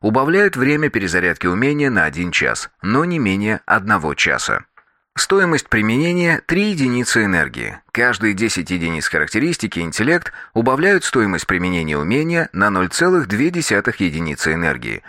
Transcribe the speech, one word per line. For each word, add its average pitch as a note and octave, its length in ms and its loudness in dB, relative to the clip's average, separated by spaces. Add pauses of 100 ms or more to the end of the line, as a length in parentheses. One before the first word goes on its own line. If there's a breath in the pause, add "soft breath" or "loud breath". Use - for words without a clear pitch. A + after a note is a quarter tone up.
убавляют C#3+ 540 2
время D3 340 2
перезарядки F2+ 560 0
умения C3+ 420 2
на G2 160 2
один D#2+ 280 -2
час, - 360 -2 (140)
но B2+ 240 0
не F3 120 -2
менее G#2 460 0
одного F#2 480 0
часа. B1 540 -2 (500)
Стоимость F3+ 540 0
применения — D#3+ 760 2
три G3+ 260 0
единицы B2 520 0
энергии. C2+ 540 -2 (140)
Каждые A#2 420 0
десять F#2+ 360 -2
единиц E2 380 -2
характеристики G#2+ 720 -2
интеллект A#2 540 -2 (180 loud breath)
убавляют C#3 500 2
стоимость G2+ 440 0
применения F2 500 -2
умения D3+ 560 0
на G2+ 160 2
ноль F#2 220 0
целых F3 360 2
две G#2+ 220 0
десятых D3 520 0
единицы D#2 520 -2
энергии, B1+ 560 -4